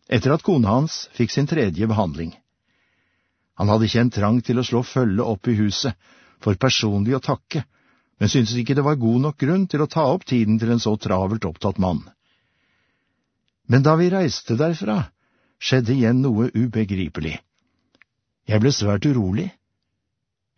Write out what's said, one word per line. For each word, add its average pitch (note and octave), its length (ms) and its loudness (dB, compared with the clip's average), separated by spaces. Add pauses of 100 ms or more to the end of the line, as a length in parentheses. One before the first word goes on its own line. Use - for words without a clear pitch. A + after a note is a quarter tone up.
etter C3 280 2
at - 120 -2
kona A#2+ 300 4
hans - 400 -4
fikk A2+ 160 0
sin C#3+ 160 0
tredje A2 420 -2
behandling. E2 400 -2 (1300)
Han G2+ 120 2
hadde A2 200 2
kjent A#2+ 240 0
trang G#2+ 300 0
til B2 160 0
å B2 40 -4
slå A#2+ 220 -2
følge A#2 400 0
opp A2 240 -4
i A2 80 2
huset, G#2 360 -2 (440)
for G#2 160 0
personlig A2 640 0
å B2+ 60 -8
takke, - 420 -6 (560)
men G#2 100 2
syntes A#2+ 240 2
ikke B2 220 -2
det C#3+ 80 2
var D3 160 0
god A#2 260 2
nok D3+ 140 -6
grunn F3+ 260 0
til D3 160 -2
å D3 80 -4
ta D#3+ 220 2
opp F#3 160 -4
tiden A2 320 2
til A#2 100 0
en A#2+ 120 0
så G#2+ 120 0
travelt G2+ 540 -2
opptatt F#2 320 -4
mann. E2+ 240 0 (1600)
Men C3 160 6
da D#3 160 6
vi F3 140 2
reiste D#3+ 460 -2
derfra, E3+ 440 -2 (580)
skjedde B2+ 320 2
igjen B2+ 300 2
noe A#2+ 320 0
ubegripelig. F#2+ 800 -2 (1120)
Jeg G#2+ 160 2
ble C#3 100 4
svært G2+ 320 -2
urolig. B2+ 460 0 (1080)